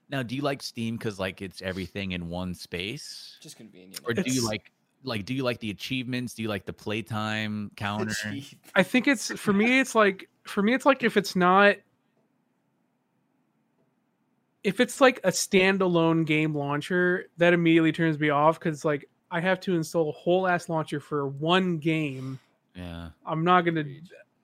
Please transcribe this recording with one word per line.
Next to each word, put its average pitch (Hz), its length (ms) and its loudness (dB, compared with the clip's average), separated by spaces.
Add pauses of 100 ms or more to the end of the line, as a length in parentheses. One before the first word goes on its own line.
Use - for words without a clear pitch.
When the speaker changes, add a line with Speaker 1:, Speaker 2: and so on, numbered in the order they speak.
Speaker 1:
Now, 139 140 -4
do 117 120 -6
you 139 60 -4
like 143 200 -2
Steam 113 360 -6
'cause, 104 240 -6
like, 95 200 -2
it's 95 200 -10
everything 92 500 -6
in 87 160 -6
one 90 260 -6
space? - 840 -10
Speaker 2:
Just - 160 -20
convenient, 95 500 -20
Speaker 1:
Or 120 60 -4
Speaker 2:
I - 40 0
Speaker 1:
do 202 140 -2
you 131 100 0
Speaker 3:
It's 123 40 0
Speaker 1:
like, 107 260 -6 (340)
like, 117 200 -6
do 123 100 -8
you 135 100 -4
like 123 180 -2
the 110 80 -6
achievements? 123 640 -6
Do - 80 -10
you 110 80 -4
like 101 160 -6
the 95 80 -10
playtime 107 1000 -6
Speaker 2:
<laughs> - 40 -20
Speaker 1:
counter? 104 340 -4 (160)
Speaker 2:
Achieve- 120 280 -10 (200)
Speaker 3:
I 196 80 4
think 247 240 2
it's, 262 320 0
for 208 140 0
me, 240 260 4
it's 262 160 -2
like, 202 340 2 (140)
for - 180 -4
me, 214 120 4
it's 262 120 -2
like 269 180 4
if 233 120 0
it's 196 180 0
not, 190 440 6 (2750)
if 190 160 0
it's, 247 220 0
like, 254 220 6
a 190 60 4
standalone 180 960 2
game 156 280 0
launcher, 165 760 -2 (100)
that 170 160 6
immediately 165 380 6
turns 160 280 0
me 151 100 2
off 151 300 4
'cause, 156 260 -4
like, 147 240 -2 (220)
I 175 80 -4
have 185 220 0
to 185 140 -2
install 160 340 -2
a - 20 -4
whole 185 360 0
ass 175 220 -2
launcher 156 300 -4
for 143 280 -4
one 170 520 2
game. 139 600 -4 (360)
Speaker 1:
Yeah. 85 340 -10 (160)
Speaker 3:
I'm 160 180 -4
not 180 180 6
gonna, 170 180 0
Speaker 2:
Agreed. 151 300 -10 (340)